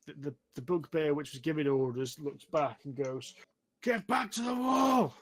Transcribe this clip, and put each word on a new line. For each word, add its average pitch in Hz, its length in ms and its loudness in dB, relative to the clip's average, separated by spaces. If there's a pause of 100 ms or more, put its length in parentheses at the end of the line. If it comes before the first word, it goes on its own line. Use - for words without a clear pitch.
the, - 80 -16
the, 143 200 -8 (200)
the 135 80 -10
bugbear, 156 520 2
which 147 180 -4
was 131 80 -12
giving 151 260 0
orders, 131 520 0
looks 143 260 -8
back 151 400 -2
and 139 100 -10
goes, 131 400 -6 (480)
Get 220 240 0
back 247 260 0
to 226 100 -6
the 247 120 -2
wall! 254 680 4